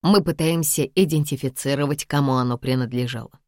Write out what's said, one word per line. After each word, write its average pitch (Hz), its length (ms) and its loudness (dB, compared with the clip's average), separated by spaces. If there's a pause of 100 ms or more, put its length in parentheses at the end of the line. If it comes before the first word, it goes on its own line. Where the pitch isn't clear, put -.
мы 285 200 4
пытаемся 160 600 0
идентифицировать, 143 1200 0
кому 143 280 2
оно 123 240 0
принадлежало. 123 920 -4